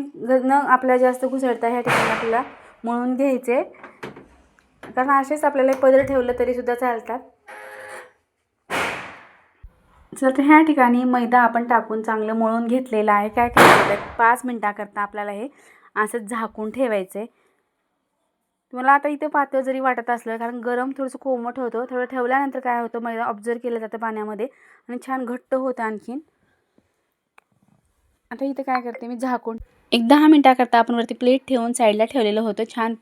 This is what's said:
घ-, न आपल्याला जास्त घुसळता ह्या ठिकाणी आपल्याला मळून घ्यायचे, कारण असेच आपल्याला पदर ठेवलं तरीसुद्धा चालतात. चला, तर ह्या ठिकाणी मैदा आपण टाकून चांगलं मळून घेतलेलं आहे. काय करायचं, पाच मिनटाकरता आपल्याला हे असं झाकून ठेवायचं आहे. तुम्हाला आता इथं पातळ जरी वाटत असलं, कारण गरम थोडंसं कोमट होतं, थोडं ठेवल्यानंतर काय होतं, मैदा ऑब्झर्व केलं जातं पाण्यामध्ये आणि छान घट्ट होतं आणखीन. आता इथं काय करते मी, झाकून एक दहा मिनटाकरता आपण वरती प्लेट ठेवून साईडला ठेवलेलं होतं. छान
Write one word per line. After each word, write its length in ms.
घ-, 280
न 80
आपल्याला 460
जास्त 260
घुसळता 440
ह्या 120
ठिकाणी 300
आपल्याला 320
मळून 320
घ्यायचे, 460
कारण 300
असेच 320
आपल्याला 300
पदर 280
ठेवलं 360
तरीसुद्धा 360
चालतात. 440
चला, 180
तर 120
ह्या 200
ठिकाणी 420
मैदा 360
आपण 280
टाकून 340
चांगलं 320
मळून 320
घेतलेलं 460
आहे. 180
काय 180
करायचं, 540
पाच 260
मिनटाकरता 560
आपल्याला 320
हे 160
असं 240
झाकून 500
ठेवायचं 480
आहे. 80
तुम्हाला 200
आता 160
इथं 200
पातळ 340
जरी 180
वाटत 300
असलं, 260
कारण 240
गरम 300
थोडंसं 300
कोमट 380
होतं, 320
थोडं 160
ठेवल्यानंतर 540
काय 200
होतं, 220
मैदा 220
ऑब्झर्व 340
केलं 200
जातं 200
पाण्यामध्ये 480
आणि 180
छान 180
घट्ट 300
होतं 280
आणखीन. 360
आता 140
इथं 180
काय 200
करते 240
मी, 100
झाकून 400
एक 160
दहा 180
मिनटाकरता 520
आपण 160
वरती 200
प्लेट 340
ठेवून 240
साईडला 320
ठेवलेलं 360
होतं. 260
छान 360